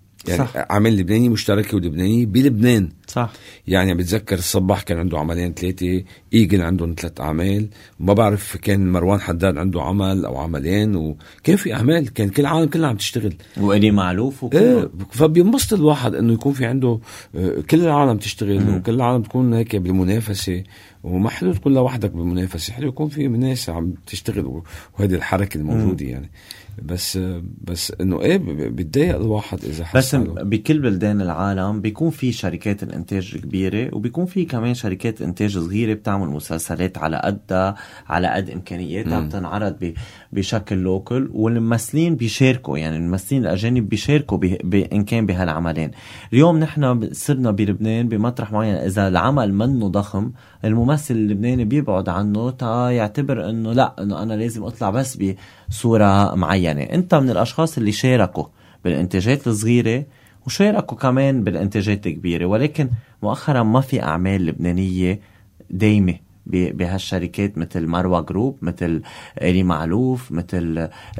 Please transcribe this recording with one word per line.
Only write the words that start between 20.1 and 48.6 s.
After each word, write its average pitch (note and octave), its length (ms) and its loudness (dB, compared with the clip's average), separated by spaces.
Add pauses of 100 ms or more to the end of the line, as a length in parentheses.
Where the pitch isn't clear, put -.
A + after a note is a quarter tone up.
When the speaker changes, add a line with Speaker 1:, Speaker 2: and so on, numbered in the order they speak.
Speaker 1:
وما F#2 280 -2
حلو F3+ 220 -2
تكون C#3 220 2
لوحدك B2+ 360 0
بالمنافسة، F2+ 640 -4
حلو C3 160 -6
يكون D3+ 200 -4
في D3 200 -4
ناس B2 420 -2
عم E2+ 240 -4 (120)
تشتغل G2+ 400 -6
و-، C#2+ 180 -10 (340)
وهيدي F#2+ 180 2
الحركة F#2+ 420 -2
الموجودة D#2 460 0
Speaker 2:
مم. B1+ 60 -6
Speaker 1:
يعني. C2 200 -10 (520)
بس، F2+ 360 -6 (460)
بس - 360 -6
إنه F2+ 200 0
إيه، D#3 160 4
ب-، F3+ 80 -2
ب-، D2 320 -4
بتضايق F2+ 400 0
الواحد G#2+ 480 -4
إذا D#2 200 -8
حس E2+ 120 -2
Speaker 2:
بس C3 180 4
Speaker 1:
حاله. F#2 280 -2
Speaker 2:
بكل A2+ 380 0
بلدان G#2 400 0
العالم F#2+ 600 -2
بيكون A2 300 -2
في C3 220 -2
شركات G2 500 -4
الإنتاج F#2 540 -6
كبيرة، F#2+ 580 -4
وبيكون B2 320 -4
في F3+ 180 -2
كمان A#2+ 300 -2
شركات A2 480 -4
إنتاج G2+ 360 -2
صغيرة G#2+ 360 0
بتعمل G2+ 340 -2
مسلسلات E2 680 -4
على D#2 260 -2
قدها، G2 500 -2 (320)
على E2+ 220 0
قد F2 220 -2
إمكانياتها، E2+ 680 -6
Speaker 1:
مم. D#2 80 -4
Speaker 2:
بتنعرض F#2+ 560 -4
ب-، E2+ 100 -6 (380)
بشكل G2+ 440 -2
local، F#2+ 560 -2
والممثلين A#2 840 0
بيشاركوا، A#2+ 640 2
يعني D#2+ 180 -4
الممثلين F#2+ 460 -2
الأجانب G#2 460 0
بيشاركوا A2+ 500 0
ب-، F#2 260 0
ب-، F2+ 100 0
إن G2+ 300 2
كان A2+ 220 0
بهالعملين. E2 640 -2 (420)
اليوم D#3+ 260 6
نحن C#3+ 400 2
ب-، A2 140 -4
صرنا B2+ 380 0
بلبنان G#2+ 580 0
بمطرح A2 440 -2
معين، G#2+ 220 0